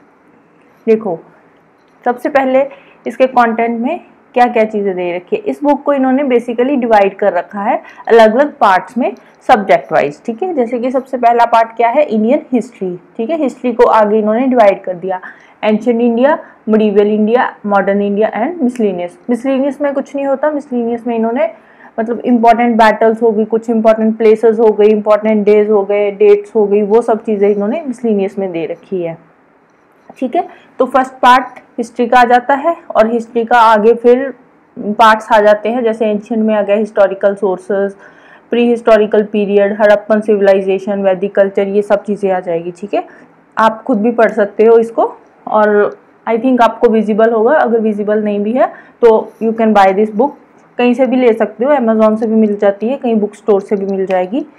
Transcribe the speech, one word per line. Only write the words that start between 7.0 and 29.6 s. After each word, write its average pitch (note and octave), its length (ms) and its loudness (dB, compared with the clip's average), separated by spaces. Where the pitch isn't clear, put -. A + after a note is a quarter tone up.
कर G3 160 0
रखा F3 300 -6
है C4 200 -2
अलग-अलग A3+ 500 4
parts F#3+ 400 0
में D#4+ 140 -2
subject G3 440 0
wise, C#3+ 340 -2
ठीक A#3 160 -8
है। F#4 120 -6
जैसे A#3+ 240 -4
कि B3+ 120 -4
सबसे C4 280 -6
पहला A#3 260 2
part A3+ 320 0
क्या A#3 120 2
है, B3 160 2
Indian A#3 380 0
history, F#3+ 440 -6
ठीक A3+ 140 -6
है। D#4+ 120 -4
History B3 300 -4
को A#3+ 120 4
आगे G#3+ 340 2
इन्होंने A3 280 -2
divide G#3+ 360 2
कर F#3 120 -8
दिया, F#3 260 -8
Ancient A3 360 0
India, B3 380 0
Medieval G#3 380 2
India, G#3+ 480 0
Modern G3+ 360 0
India G3+ 300 -2
and D#4+ 300 -6
miscellaneous। G3 540 -4
Miscellaneous C4+ 500 -4
में C#4+ 140 -2
कुछ C#4 220 -8
नहीं C#4 100 -6
होता, C#4 240 -2
miscellaneous A#3+ 560 -6
में A#3 100 -4
इन्होंने A#3 340 -2
मतलब A3+ 200 -4
important A#3 560 2
battles A3 460 2
हो A#3 100 2
गई, G#3+ 120 0
कुछ A3+ 260 -4
important A3 480 0
places A3 400 2
हो A3+ 140 4
गई, G#3 140 2
important G#3+ 580 0
days G#3 260 2
हो G#3 140 2
गए, G3+ 260 -2
dates G3+ 440 2
हो G#3+ 120 2
गई, G3+ 160 0
वो G#3 200 2
सब A3+ 220 -2
चीज़ें G3+ 240 0
इन्होंने G#3 380 -2
miscellaneous G#3+ 520 -4
में F#3+ 140 -4
दे E3 140 -6
रखी E3+ 360 -8
है, E3 140 -8